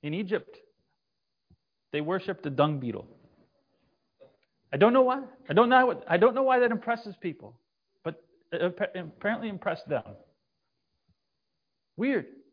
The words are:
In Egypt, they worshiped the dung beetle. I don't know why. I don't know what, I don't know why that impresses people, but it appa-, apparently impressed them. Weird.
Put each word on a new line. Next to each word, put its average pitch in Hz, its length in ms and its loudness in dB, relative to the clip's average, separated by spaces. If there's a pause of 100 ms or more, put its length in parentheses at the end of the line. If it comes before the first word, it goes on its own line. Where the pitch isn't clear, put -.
In 151 140 -6
Egypt, 196 420 -6 (1300)
they 147 100 -4
worshiped 185 400 -6
the 160 80 -6
dung 143 300 2
beetle. 110 280 -8 (1600)
I 123 60 -6
don't 220 160 6
know 262 80 6
why. 254 220 2 (260)
I 151 40 -4
don't 233 160 6
know 254 180 8
what, 240 200 -2
I 170 100 2
don't 226 180 6
know 269 80 0
why 254 160 2
that 240 120 2
impresses 226 480 -6
people, 131 400 -12 (440)
but 160 180 -10 (300)
it 170 100 -4
appa-, 180 380 -4
apparently 214 500 -6
impressed 185 400 -6
them. 131 140 -2 (1900)
Weird. 240 300 -2 (260)